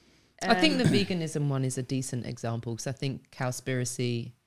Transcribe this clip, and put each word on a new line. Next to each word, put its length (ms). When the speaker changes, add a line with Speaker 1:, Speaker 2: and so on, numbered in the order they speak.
Speaker 1:
I 120
think 180
Speaker 2:
Um, 60
Speaker 1:
the 260
veganism 440
one 160
is 140
a 60
decent 420
example, 480
'cause 140
I 40
think 380
Cowspiracy, 1040